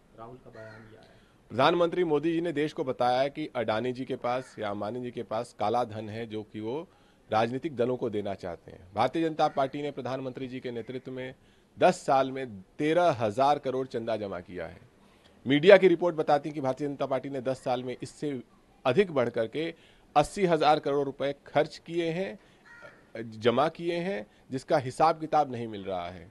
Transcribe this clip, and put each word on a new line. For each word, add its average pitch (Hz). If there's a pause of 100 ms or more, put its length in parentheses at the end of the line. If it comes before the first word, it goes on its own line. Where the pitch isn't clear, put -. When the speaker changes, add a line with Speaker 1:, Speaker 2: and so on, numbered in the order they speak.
(180)
Speaker 1:
राहुल 117
का 123
बयान 110
यह 110
है। - (280)
Speaker 2:
प्रधानमंत्री 170
मोदी 156
जी 165
ने 170
देश 147
को 165
बताया 127
कि 156
अडानी 113
जी 127
के 131
पास 123
या 107
अंबानी 104
जी 120
के 120
पास 110
काला 117
धन 110
है, 113
जो 107
कि 107
वो 127 (440)
राजनीतिक 120
दलों 120
को 123
देना 101
चाहते 85
हैं। -
भारतीय 147
जनता 156
पार्टी 147
ने 147
प्रधानमंत्री 131
जी 127
के 127
नेतृत्व 123
में 131 (440)
दस 180
साल 135
में 127 (180)
तेरह 160
हजार 123
करोड़ 131
चंदा 113
जमा 98
किया 87
है। - (520)
मीडिया 147
की 185
रिपोर्ट 170
बताती 151
है 147
कि 156
भारतीय 131
जनता 139
पार्टी 131
ने 139
दस 127
साल 127
में 123
इससे 135 (440)
अधिक 175
बढ़ 127
करके 143 (420)
अस्सी 151
हजार 156
करोड़ 143
रुपए 139 (120)
खर्च 151
किए 170
हैं, 196 (920)
जमा 117
किए 170
हैं, 196 (240)
जिसका 135
हिसाब 156
किताब 151
नहीं 117
मिल 98
रहा 90
है, 92